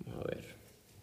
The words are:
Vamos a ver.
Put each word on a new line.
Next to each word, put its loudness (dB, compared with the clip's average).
Vamos 2
a 8
ver. 2